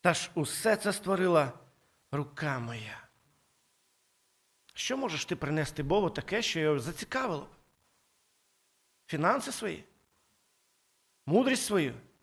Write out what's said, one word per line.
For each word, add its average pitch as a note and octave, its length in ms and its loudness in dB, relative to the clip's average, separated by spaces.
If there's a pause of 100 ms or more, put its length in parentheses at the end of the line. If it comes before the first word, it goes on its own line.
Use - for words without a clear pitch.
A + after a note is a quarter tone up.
Та F3 140 4
ж - 200 -4
усе G3+ 420 2
це G#3 160 0
створила F3 600 2 (600)
рука C#3+ 460 -4
моя». A2+ 440 -10 (1700)
Що - 220 -4
можеш G3 280 -4
ти C3 120 -4
принести D3+ 460 -2
Богу E3+ 280 2
таке, G#3 320 -4
що E3+ 180 0
його D3+ 180 4
зацікавило F3+ 680 -4
б? - 40 -20 (1600)
Фінанси G3+ 460 0
свої? - 320 -6 (1400)
Мудрість A#3+ 380 4
свою? D#3 300 0 (280)